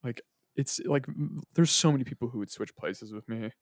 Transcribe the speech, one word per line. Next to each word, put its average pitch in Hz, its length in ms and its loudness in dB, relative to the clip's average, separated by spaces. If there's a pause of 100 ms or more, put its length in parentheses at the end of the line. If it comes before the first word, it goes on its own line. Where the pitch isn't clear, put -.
Like, 120 180 -4 (340)
it's, - 240 -2
like, 143 280 0
m-, - 340 -4 (120)
there's 165 180 6
so 156 200 6
many 131 120 4
people - 260 -6
who 120 100 -6
would 98 100 -4
switch - 260 -6
places 107 380 -6
with 107 140 -12
me 113 340 -6